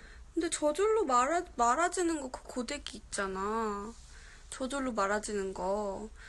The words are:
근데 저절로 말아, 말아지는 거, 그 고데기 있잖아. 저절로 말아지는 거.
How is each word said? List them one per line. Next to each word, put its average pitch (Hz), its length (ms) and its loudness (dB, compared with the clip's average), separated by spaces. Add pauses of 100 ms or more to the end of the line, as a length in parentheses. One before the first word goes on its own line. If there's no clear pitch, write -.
(340)
근데 330 160 0
저절로 381 540 4
말아, 277 400 4 (120)
말아지는 330 640 4
거, 262 100 -6
그 - 120 -10
고데기 254 560 -6
있잖아. 208 960 -2 (560)
저절로 262 420 -2
말아지는 202 640 0
거. 196 540 -2 (200)